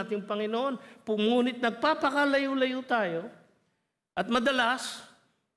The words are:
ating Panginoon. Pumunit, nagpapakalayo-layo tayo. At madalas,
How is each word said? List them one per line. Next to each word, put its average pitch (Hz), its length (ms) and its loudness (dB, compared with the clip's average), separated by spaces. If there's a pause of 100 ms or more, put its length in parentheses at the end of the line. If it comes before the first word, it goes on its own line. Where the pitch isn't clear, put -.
ating 208 220 -4
Panginoon. 220 500 -2 (300)
Pumunit, 240 580 2
nagpapakalayo-layo 269 1200 2
tayo. 214 460 -2 (840)
At - 160 -2
madalas, 247 720 0 (560)